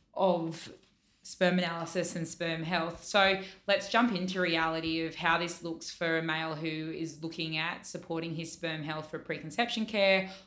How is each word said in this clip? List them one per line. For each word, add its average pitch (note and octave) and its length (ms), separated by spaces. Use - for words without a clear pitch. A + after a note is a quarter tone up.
of E3+ 560
sperm F3+ 360
analysis E3+ 580
and E3 120
sperm E3 340
health. E3 420
So F#3+ 380
let's G3 240
jump A3+ 240
into F#3 260
reality E3 680
of D#3 80
how E3+ 240
this E3+ 240
looks E3 260
for E3 300
a - 20
male D#3+ 320
who D#3 140
is D#3 280
looking D#3+ 340
at E3 260
supporting E3 520
his D#3+ 160
sperm D#3+ 320
health D#3 260
for D#3+ 80
preconception G#3+ 720
care, F#3+ 420